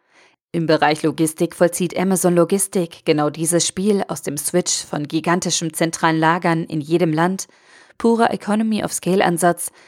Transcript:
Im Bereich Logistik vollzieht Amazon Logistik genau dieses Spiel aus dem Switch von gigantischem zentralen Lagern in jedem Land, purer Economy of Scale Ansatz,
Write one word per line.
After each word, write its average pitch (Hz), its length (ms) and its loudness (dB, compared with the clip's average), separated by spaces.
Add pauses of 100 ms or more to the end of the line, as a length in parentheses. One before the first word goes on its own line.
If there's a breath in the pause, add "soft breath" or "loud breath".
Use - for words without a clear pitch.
(560 soft breath)
Im 170 120 -2
Bereich 156 340 2
Logistik 160 540 0
vollzieht 170 420 0
Amazon 180 380 2
Logistik 185 720 0
genau 151 260 2
dieses 160 340 0
Spiel 196 420 0
aus - 140 -8
dem - 160 -6
Switch - 480 -2
von 147 220 -6
gigantischem 170 680 -2
zentralen 165 460 0
Lagern 165 460 0
in - 140 -6
jedem 160 320 0
Land, 175 360 0 (500 soft breath)
purer 233 340 2
Economy 214 520 -2
of - 100 -6
Scale 185 320 0
Ansatz, 170 460 2 (160 soft breath)